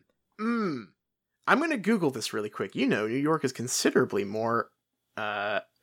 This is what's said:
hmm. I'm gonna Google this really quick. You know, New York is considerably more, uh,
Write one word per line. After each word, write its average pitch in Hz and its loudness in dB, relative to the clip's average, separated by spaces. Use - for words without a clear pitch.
hmm. 214 -2
I'm 269 6
gonna 320 0
Google 175 2
this 113 -6
really 107 -4
quick. - -6
You 269 0
know, 110 2
New 113 -2
York 151 2
is 131 2
considerably 120 2
more, 110 -2
uh, 104 -2